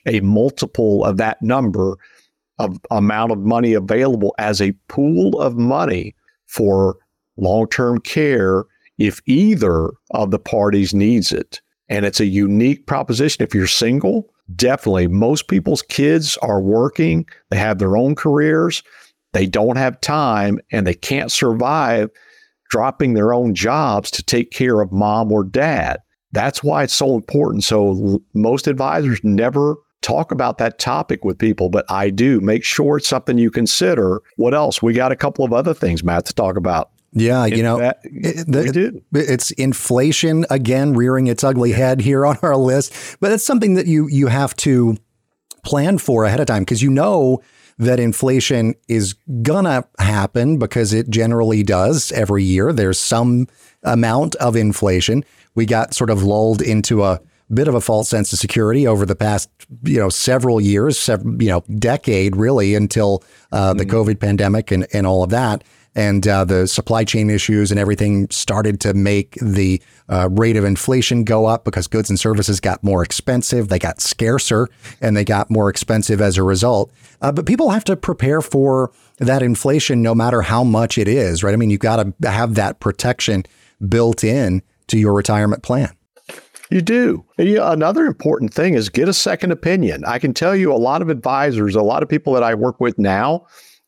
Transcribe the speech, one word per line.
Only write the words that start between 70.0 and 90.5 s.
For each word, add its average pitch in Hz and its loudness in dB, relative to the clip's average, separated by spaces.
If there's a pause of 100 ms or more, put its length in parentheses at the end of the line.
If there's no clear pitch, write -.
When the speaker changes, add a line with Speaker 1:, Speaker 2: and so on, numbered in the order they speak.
Speaker 2:
uh, 92 0
rate 113 2
of 107 2
inflation 117 0
go 110 2
up 113 0
because 92 -4
goods 110 -2
and 98 0
services 104 0
got 92 -4
more 98 2
expensive, 120 -2
they 98 0
got - -6
scarcer, 117 -2 (320)
and 110 2
they 104 0
got 104 -2
more 107 2
expensive 107 0
as 98 2
a 95 2
result. 101 2 (300)
Uh, 135 0
but 151 -4
people 247 2
have 208 -2
to 190 -2
prepare 151 -2
for 135 0 (260)
that 131 0
inflation 127 0
no 113 2
matter 117 2
how 117 0
much 113 2
it 104 2
is, 101 0
right? 101 2
I 107 2
mean, 113 2
you've 101 0
gotta 110 0 (100)
have 113 -2
that 101 -2
protection 107 -2 (420)
built 117 0
in 110 0 (260)
to 117 0
your 107 4
retirement 104 0
plan. - -2 (760)
Speaker 1:
You 185 2
do. 220 0 (140)
And, 175 2
you 208 4
know, - 2
another 170 2
important 151 -2
thing 175 0
is 110 0
get 135 0
a 190 0
second 180 -2
opinion. 160 -2
I 120 -4
can 131 -2
tell 180 0